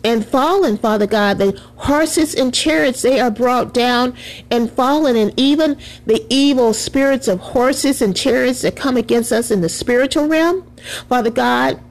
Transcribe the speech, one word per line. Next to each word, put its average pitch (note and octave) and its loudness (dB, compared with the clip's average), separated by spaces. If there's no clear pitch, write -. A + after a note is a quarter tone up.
And A3+ 0
fallen, D4 2
Father G#3+ 0
God. G3+ 0
The G3 0
horses D4+ 0
and B3+ 0
chariots, D4+ 0
they C4 2
are B3 2
brought A#3+ -2
down B3 0
and A#3 0
fallen. C4+ 2
And G#3+ 0
even D4 2
the A3 0
evil B3+ 2
spirits C4+ 0
of F#3+ 0
horses C4+ 0
and F#3+ 0
chariots B3+ 0
that - -4
come B3+ -2
against A#3 0
us A#3 -2
in G3+ 0
the E3 0
spiritual C4+ 0
realm, E4 0
Father A#3+ 0
God B3 0